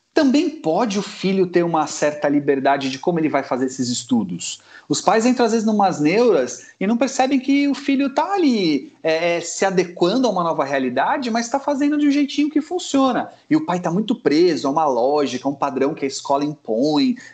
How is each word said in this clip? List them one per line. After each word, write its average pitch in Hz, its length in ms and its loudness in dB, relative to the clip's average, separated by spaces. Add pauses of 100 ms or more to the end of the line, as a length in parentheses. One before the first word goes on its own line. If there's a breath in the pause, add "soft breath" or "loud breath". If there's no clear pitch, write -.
(120)
também 302 360 2
pode 196 480 -2
o 202 60 -2
filho 190 460 -2
ter 175 160 2
uma 156 240 0
certa 147 400 -2
liberdade 139 600 2
de 135 120 -6
como 175 180 0
ele 156 100 0
vai 135 140 0
fazer 131 240 -2
esses 127 220 -4
estudos. 104 720 -4 (260 loud breath)
Os 151 120 -2
pais 220 260 2
entram, 247 180 2
às 220 60 2
vezes, 220 160 0
numas 202 320 2
neuras 160 680 2 (100)
e 190 80 -2
não 233 100 2
percebem 262 440 0
que 277 260 2
o 277 80 0
filho 277 400 -2
tá 339 180 0
ali, 220 600 2 (100)
é, 165 380 0
se - 240 -4
adequando 185 640 2
a - 20 2
uma 180 140 0
nova 156 180 0
realidade, 143 720 -2
mas 233 160 -2
tá 277 100 -2
fazendo 294 400 0
de 294 80 2
um 277 60 4
jeitinho 285 360 0
que 302 120 0
funciona. 269 680 0 (220 loud breath)
E 151 60 4
o 156 100 0
pai 175 140 -2
tá 175 100 -2
muito 214 240 0
preso 151 540 0
a - 20 0
uma 160 160 0
lógica, 131 600 -2
a - 20 0
um 143 40 -6
padrão 139 400 -2
que 147 100 -6
a 135 40 -4
escola 143 360 -4
impõe, 139 720 -2 (180 loud breath)